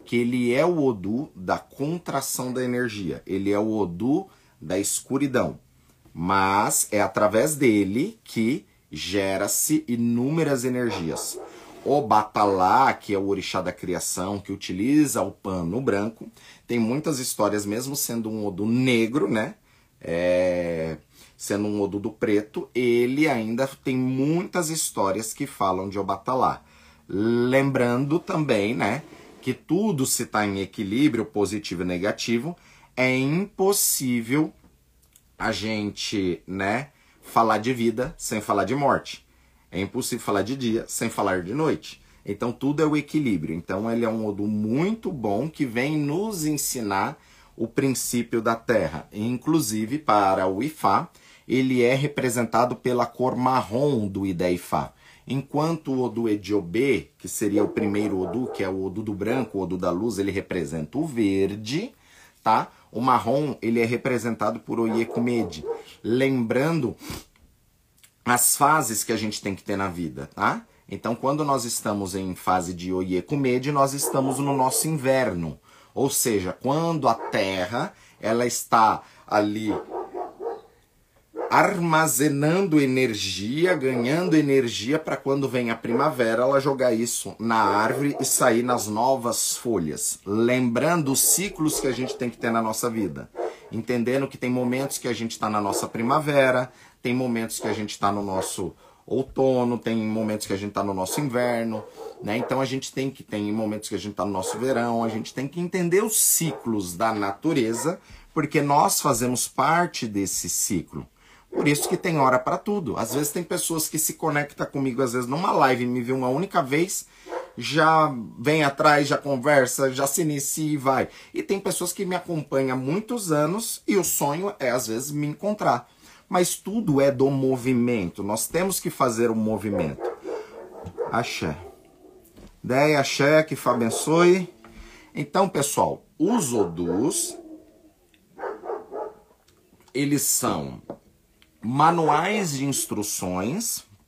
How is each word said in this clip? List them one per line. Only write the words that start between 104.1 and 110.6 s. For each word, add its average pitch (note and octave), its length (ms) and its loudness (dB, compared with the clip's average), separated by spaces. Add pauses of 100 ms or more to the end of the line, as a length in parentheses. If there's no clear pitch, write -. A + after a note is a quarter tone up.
tá G2 100 -4
no G2+ 80 -2
nosso F#2+ 260 -4
verão, A#2 460 0
a A2+ 60 -2
gente A2 240 -6
tem C3 120 -6
que E3+ 140 -8
entender F3 420 2
os A3+ 160 0
ciclos G#2+ 800 0
da A2 160 0
natureza, A2+ 880 0 (320)
porque D3 300 0
nós D3 400 4
fazemos B2 440 0
parte D#3+ 640 0
desse G2 400 -4
ciclo. D#2 580 -4 (460)